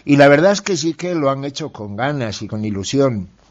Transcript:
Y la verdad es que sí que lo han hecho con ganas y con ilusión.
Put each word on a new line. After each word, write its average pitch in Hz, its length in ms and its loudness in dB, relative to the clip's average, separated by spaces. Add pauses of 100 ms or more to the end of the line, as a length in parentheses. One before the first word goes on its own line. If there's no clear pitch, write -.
Y 143 120 4
la 139 100 8
verdad 147 240 6
es 202 120 -2
que 196 140 -2
sí 156 180 -2
que 180 200 -6
lo 143 160 0
han 135 140 -6
hecho 143 260 -10
con 104 240 -12
ganas 120 480 -6
y 101 60 -10
con 107 160 -6
ilusión. 107 640 -2 (220)